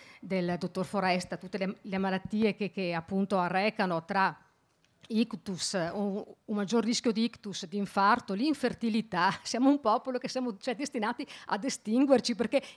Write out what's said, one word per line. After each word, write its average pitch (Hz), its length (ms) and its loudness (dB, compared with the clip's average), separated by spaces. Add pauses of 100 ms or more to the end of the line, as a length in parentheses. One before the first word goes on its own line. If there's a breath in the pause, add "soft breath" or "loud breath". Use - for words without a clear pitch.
(200 loud breath)
del 180 380 -2
dottor 180 280 -4
Foresta, 180 520 0
tutte 190 220 -8
le, 190 200 -4
le 190 200 -6
malattie 190 560 0
che, 196 160 -4
che 175 240 -4
appunto 190 420 0
arrecano 180 680 0
tra 190 320 0 (720)
ictus, 214 680 -2 (200)
un, 202 300 -2 (220)
un 214 100 -4
maggior 202 280 2
rischio 226 280 0
di 220 120 2
ictus, 208 420 -6
di 202 120 -6
infarto, 202 560 2
l'infertilità. 220 1040 0
<laughs> - 40 -20
Siamo 254 260 2
un 285 100 4
popolo 247 380 0
che - 100 -6
siamo, 247 300 -4
cioè, - 180 -4
destinati 240 500 -4 (220 loud breath)
ad 202 160 -4
estinguerci, 254 720 4
perché 214 260 0 (160 loud breath)